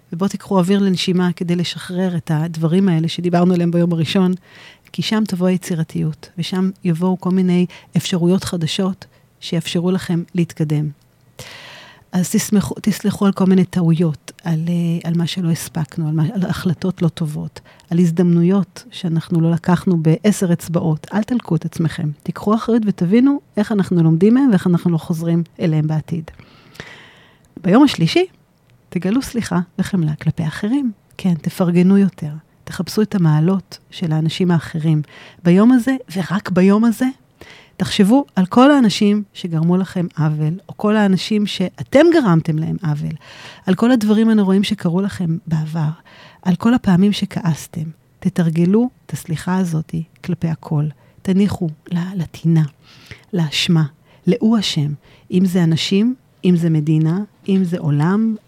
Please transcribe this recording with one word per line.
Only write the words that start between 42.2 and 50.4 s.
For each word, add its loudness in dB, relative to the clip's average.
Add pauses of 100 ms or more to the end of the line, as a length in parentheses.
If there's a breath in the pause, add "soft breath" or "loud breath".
להם -4
עוול, -4 (520 loud breath)
על 2
כל 2
הדברים 2
הנוראים 4
שקרו -2
לכם -4 (100)
בעבר, -2 (520 loud breath)
על 0
כל 0
הפעמים 4
שכעסתם. -6 (360)
תתרגלו 0 (160)
את -16
הסליחה -6
הזאת -4 (280)
כלפי -4